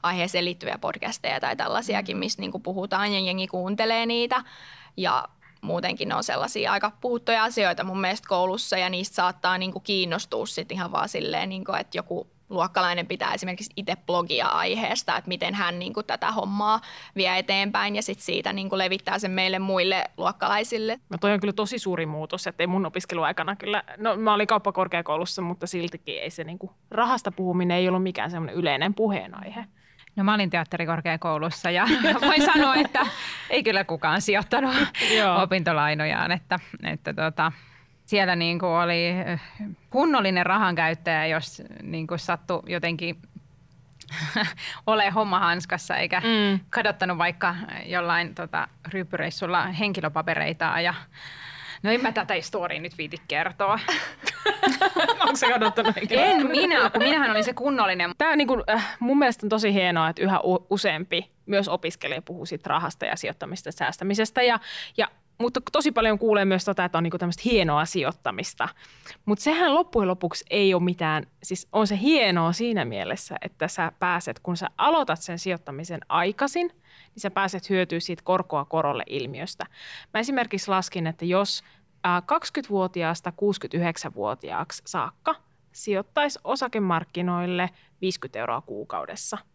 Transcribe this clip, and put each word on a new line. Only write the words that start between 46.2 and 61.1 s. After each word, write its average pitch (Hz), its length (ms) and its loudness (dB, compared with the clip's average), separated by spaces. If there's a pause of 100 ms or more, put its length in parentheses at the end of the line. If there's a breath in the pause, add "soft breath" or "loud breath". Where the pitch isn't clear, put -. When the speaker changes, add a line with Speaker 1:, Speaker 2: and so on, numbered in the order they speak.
Speaker 3:
kadottanut 202 480 0
vaikka 175 380 0 (300)
jollain, 175 500 0
tota, 165 320 -4 (200)
ryyppyreissulla 175 800 -2
henkilöpapereitaan 165 1160 -2
ja 175 100 0 (920 loud breath)
no 208 80 2
en 247 100 2
mä 262 100 0
tätä 196 300 0
storya 170 400 -4
nyt 175 160 -12
viiti 160 200 -8 (100)
kertoa. 190 560 0
<laughs> 381 1400 0
Speaker 2:
Onko 330 160 4
se 262 140 4
kadottanut 220 460 4
henkilö? 220 260 2
Speaker 3:
En 339 260 6
minä, 302 420 4
kun 226 140 2
minähän 285 280 4
olin 214 120 4
se 247 100 -2
kunnollinen. 202 640 2
Speaker 2:
Tää 311 180 4
niinku, 262 340 4
äh, 214 300 0
mun 269 200 4
mielestä 240 260 4
on 208 40 0
tosi 214 240 4
hienoa, 175 360 4
että 165 140 -4
yhä 190 160 4
u-, - 300 2
useampi 180 600 0 (140)